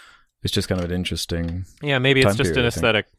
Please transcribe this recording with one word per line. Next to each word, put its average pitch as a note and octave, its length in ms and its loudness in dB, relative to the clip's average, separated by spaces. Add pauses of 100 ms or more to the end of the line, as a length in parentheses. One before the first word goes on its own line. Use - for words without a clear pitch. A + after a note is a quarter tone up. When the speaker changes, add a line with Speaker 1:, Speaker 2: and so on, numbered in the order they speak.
(420)
Speaker 1:
it's - 100 -4
just G2+ 160 -2
kind F#2 120 -2
of F2 100 -4
an F2+ 60 -2
interesting E2+ 720 -4 (160)
Speaker 2:
Yeah, C#3+ 160 0
maybe C3+ 220 4
it's C3 100 6
Speaker 1:
time G2+ 60 2
Speaker 2:
just C3 160 2
Speaker 1:
period, D#2 60 0
Speaker 2:
an B2 80 2
Speaker 1:
I A#2+ 40 0
think. - 60 -4
Speaker 2:
aesthetic. G#2+ 300 2 (120)